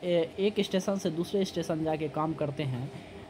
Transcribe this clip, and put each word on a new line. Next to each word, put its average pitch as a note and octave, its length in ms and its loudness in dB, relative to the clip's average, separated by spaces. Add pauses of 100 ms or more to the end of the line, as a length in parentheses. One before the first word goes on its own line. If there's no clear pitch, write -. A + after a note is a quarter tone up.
ए, F3 340 4
एक G#3 220 2
स्टेशन G3 360 2
से F#3+ 140 0
दूसरे F3 340 2
स्टेशन D#3+ 400 -2
जाके D#3 240 0
काम D#3 260 0
करते C#3+ 280 -2
हैं, B2+ 280 -2 (400)